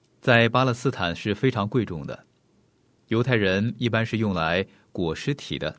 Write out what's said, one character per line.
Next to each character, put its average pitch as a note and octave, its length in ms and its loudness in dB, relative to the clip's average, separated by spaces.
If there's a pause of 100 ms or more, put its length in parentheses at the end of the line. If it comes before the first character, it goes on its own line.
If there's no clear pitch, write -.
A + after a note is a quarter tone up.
(200)
在 A#2 280 6
巴 B2+ 160 2
勒 B2+ 100 2
斯 C3 160 -2
坦 F2+ 240 -2
是 G#2 180 -2
非 C3 160 0
常 G#2+ 200 0
贵 A2+ 160 0
重 D#2+ 200 -8
的。 - 220 -12 (800)
犹 A2+ 160 2
太 B2 140 2
人 G2+ 420 2
一 A#2+ 100 0
般 A2+ 160 0
是 A2+ 140 -4
用 G#2+ 160 0
来 E2+ 320 0 (240)
裹 E2 240 -2
尸 - 180 -4
体 D#2+ 280 -8
的， D#2 180 -6